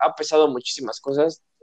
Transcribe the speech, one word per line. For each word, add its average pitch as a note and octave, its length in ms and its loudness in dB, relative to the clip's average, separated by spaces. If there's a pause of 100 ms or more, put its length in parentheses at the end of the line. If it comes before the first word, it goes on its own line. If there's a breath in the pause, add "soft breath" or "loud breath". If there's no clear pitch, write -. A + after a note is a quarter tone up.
ha - 140 2
pesado D#3 340 2
muchísimas B2 520 -6
cosas. D3 420 -2 (200)